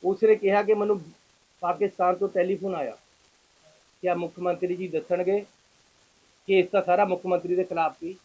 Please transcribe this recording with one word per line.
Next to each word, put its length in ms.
ਉਸਨੇ 320
ਕਿਹਾ 280
ਕਿ 100
ਮੈਨੂੰ 280
ਪਾਕਿਸਤਾਨ 560
ਤੋਂ 140
ਟੈਲੀਫੋਨ 460
ਆਇਆ, 220
ਕਿਆ 140
ਮੁੱਖ 240
ਮੰਤਰੀ 360
ਜੀ 120
ਦੱਸਣਗੇ? 580
ਕੇਸ 200
ਤਾਂ 140
ਸਾਰਾ 240
ਮੁੱਖ 200
ਮੰਤਰੀ 300
ਦੇ 80
ਖਿਲਾਫ 360
ਸੀ। 240